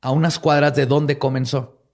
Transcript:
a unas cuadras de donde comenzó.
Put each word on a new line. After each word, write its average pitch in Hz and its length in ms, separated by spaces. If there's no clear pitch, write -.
a 131 100
unas 160 280
cuadras 147 360
de 139 100
donde 143 320
comenzó. 131 640